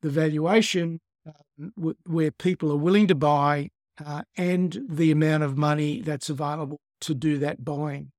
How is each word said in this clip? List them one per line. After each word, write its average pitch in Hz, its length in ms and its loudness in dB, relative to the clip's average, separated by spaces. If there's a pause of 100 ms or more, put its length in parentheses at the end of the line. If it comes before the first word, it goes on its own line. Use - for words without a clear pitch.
the 156 80 -2
valuation, 165 880 2 (260)
um, 151 520 -18
w-, 160 180 -4 (100)
where 160 260 0
people 165 420 0
are 147 40 2
willing 185 300 4
to 175 80 6
buy, 147 540 2 (360)
uh, 147 180 -10 (120)
and 180 420 0 (120)
the 160 200 2
amount 156 340 4
of 135 140 -2
money 147 440 0
that's 151 280 -6
available 147 520 -6 (180)
to - 140 -6
do 147 240 0
that 147 260 -4
buying. 143 560 -6